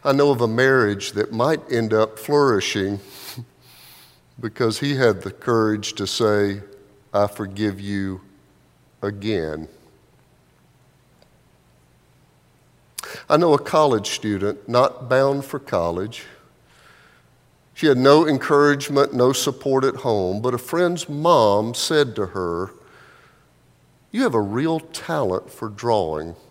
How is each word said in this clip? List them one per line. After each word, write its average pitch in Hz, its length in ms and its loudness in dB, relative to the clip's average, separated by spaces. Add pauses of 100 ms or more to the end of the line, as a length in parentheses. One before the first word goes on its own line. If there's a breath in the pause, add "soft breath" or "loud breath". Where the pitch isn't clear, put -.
I 143 80 0
know 143 200 4
of 120 100 0
a 117 60 2
marriage 113 640 2
that 104 200 -4
might 131 300 0 (100)
end 113 220 0
up 110 240 2
flourishing 101 840 0 (360 loud breath)
<laughs> - 1000 -20
because 113 400 -2
he 143 160 -2
had 113 260 2
the 95 100 -10
courage 110 600 0
to 98 140 -6
say, 101 560 0 (500)
"I 101 140 2
forgive 98 520 -6
you" 98 420 -6 (840)
again. 98 640 -6 (3500 loud breath)
I 151 80 4
know 165 160 4
a 135 60 2
college 139 500 2
student 101 580 -4
not 123 400 0
bound 139 380 0
for - 140 -10
college. 90 640 -4 (1500 soft breath)
She - 140 0
had 135 100 6
no 143 280 8
encouragement, 143 880 2
no 127 200 4
support 135 500 -2
at 131 140 0
home, 104 440 -2
but 123 120 -2
a 120 40 -4
friend's 170 520 -2
mom 120 640 2
said 143 420 0
to 101 120 -4
her, 90 440 -6 (1400 soft breath)
"You 247 120 -2
have 180 100 0
a 113 60 4
real 135 400 -2
talent 131 720 -6
for - 160 -12
drawing. 85 680 -2 (140)